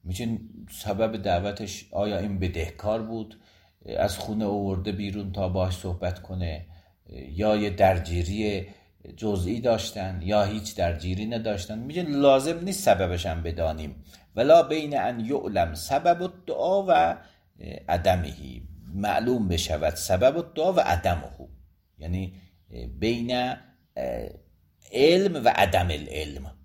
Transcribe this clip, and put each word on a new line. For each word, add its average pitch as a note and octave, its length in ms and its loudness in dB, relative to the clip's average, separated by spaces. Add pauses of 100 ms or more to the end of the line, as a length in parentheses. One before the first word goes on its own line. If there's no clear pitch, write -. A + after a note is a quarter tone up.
می‌گیم A2+ 460 -4 (220)
سبب G#2+ 520 -2
دعوتش G2+ 680 -2
آیا G2+ 260 -2
این G2 220 -4
بدهکار F2+ 640 -2
بود، A2 400 -10 (560)
از - 200 2
خونه A2 280 -2
آورده G2 460 -2
بیرون G2+ 400 -6
تا F#2 180 -2
باهاش F#2 280 0
صحبت F2+ 440 -4
کنه، F2 440 -6 (640)
یا G#2 260 2
یه G#2 140 0
درگیری F#2 1000 0 (500)
جزئی G#2 440 -2
داشتن، G2 600 -2
یا G2+ 220 2
هیچ G#2 320 -4
درگیری F2+ 500 -2
نداشتن. A2 540 -4
می‌گه D3+ 240 -6
لازم C#3+ 560 6
نیست F3+ 240 -6
سببش F2+ 420 4
هم E2 180 -4
بدانیم. D#2 600 -4 (320)
«ولا D#3 280 8
بین D3+ 360 -2
ان A#2 200 -2
یعلم G2+ 560 0
سبب E3+ 460 2
الدعا F#3 680 -2
و E3 300 6 (720)
عدمه»، D#2 720 0 (320)
معلوم G#2 540 0
بشود D#2+ 480 0
سبب B2 420 2
الدعا F3 360 -2
و F3 60 4
عدمه، E2+ 520 0 (680)
یعنی F2+ 440 -6 (580)
بین A#2+ 560 -2 (1400)
علم D#3+ 540 4
و A#2 100 8
عدم F2+ 340 4
العلم. D2 640 -6 (140)